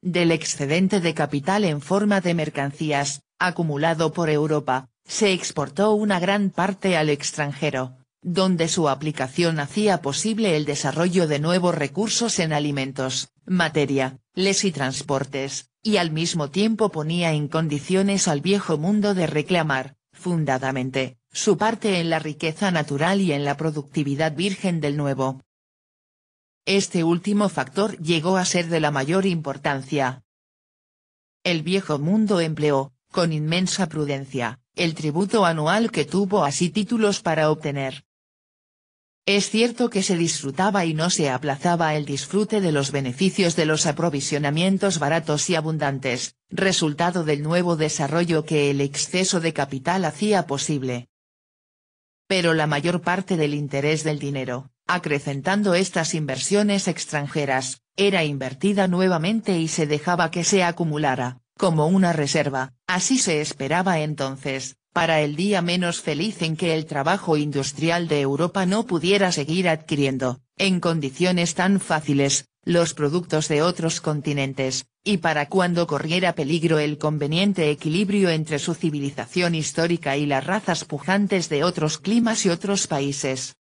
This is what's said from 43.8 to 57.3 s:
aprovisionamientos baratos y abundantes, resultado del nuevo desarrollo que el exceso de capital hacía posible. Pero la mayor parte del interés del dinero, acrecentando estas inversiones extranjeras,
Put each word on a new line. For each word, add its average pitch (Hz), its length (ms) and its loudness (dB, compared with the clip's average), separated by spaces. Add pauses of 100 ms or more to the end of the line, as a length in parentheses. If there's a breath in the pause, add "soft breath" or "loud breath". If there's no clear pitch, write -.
aprovisionamientos 156 1120 0
baratos 151 500 0
y 170 60 2
abundantes, 139 800 -2 (120)
resultado 175 760 0
del 147 180 0
nuevo 170 320 2
desarrollo 156 720 0
que 147 260 2
el 139 100 0
exceso 180 600 0
de 160 120 -2
capital 147 520 -2
hacía 185 420 0
posible. 131 640 -4 (1200)
Pero 175 260 2
la 156 140 2
mayor 151 320 0
parte 180 360 -2
del 147 180 0
interés 147 500 -2
del 151 160 -2
dinero, 131 500 -6 (160)
acrecentando 170 880 0
estas 180 400 0
inversiones 190 720 0
extranjeras, 143 960 -4 (140)